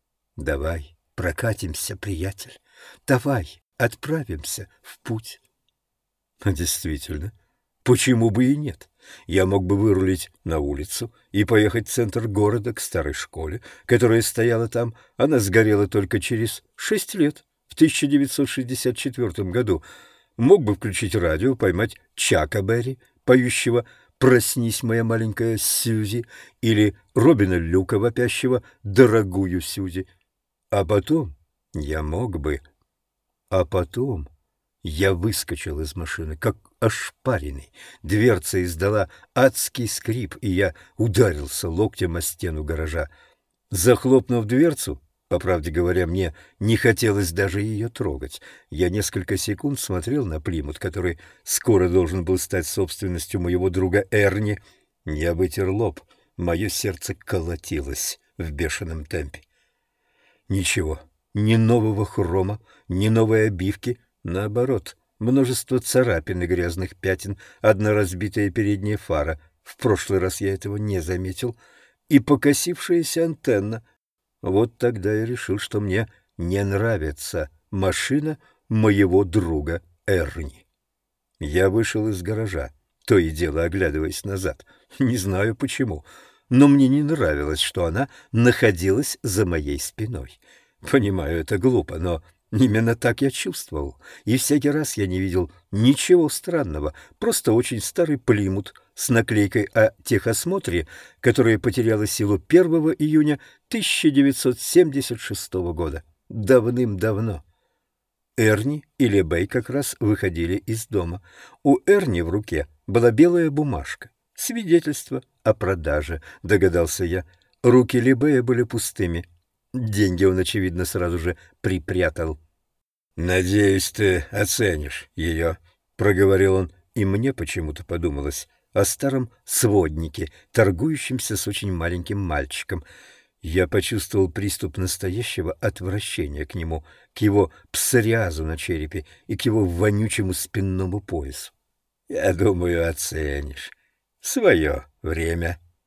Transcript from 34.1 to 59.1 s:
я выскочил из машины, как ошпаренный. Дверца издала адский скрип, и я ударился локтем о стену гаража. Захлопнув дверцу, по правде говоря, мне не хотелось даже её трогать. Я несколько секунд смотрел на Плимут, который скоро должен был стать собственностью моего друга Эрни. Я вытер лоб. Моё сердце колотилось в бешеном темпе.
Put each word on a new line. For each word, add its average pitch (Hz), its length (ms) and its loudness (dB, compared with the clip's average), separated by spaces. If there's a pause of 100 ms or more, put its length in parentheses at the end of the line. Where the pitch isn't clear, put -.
я 90 300 0
выскочил 82 680 -4
из 76 140 -8
машины, 78 420 -8
как - 200 -2 (220)
ошпаренный. 73 920 -4 (300)
Дверца 104 600 2
издала 90 460 -2 (260)
адский - 540 2
скрип, - 540 -6
и 101 80 -2
я 92 240 0 (240)
ударился 92 720 0
локтем 90 460 -2
о 85 40 -4
стену 78 440 -6
гаража. 78 440 -6 (640)
Захлопнув 120 720 2
дверцу, 127 560 0 (280)
по 87 100 0
правде 85 320 -2
говоря, 87 360 0
мне 87 280 -2 (240)
не 110 180 2
хотелось 104 560 2
даже 98 300 -2
её 110 260 -4
трогать. 71 540 -8 (260)
Я 85 220 0
несколько 98 480 -4
секунд 135 420 -4
смотрел 110 460 -4
на 78 120 -6
Плимут, 73 400 -6
который 87 400 -6 (260)
скоро 92 440 2
должен 87 380 2
был 92 100 2
стать 90 300 -4
собственностью 90 760 -4
моего 90 300 0
друга 92 400 0
Эрни. 104 500 0 (460)
Я 78 280 0
вытер 92 360 0
лоб. 104 320 -2 (340)
Моё 87 320 -2
сердце - 460 -6
колотилось - 1080 -6 (160)
в 82 140 -8
бешеном 80 560 -6
темпе. 73 340 -8 (1080)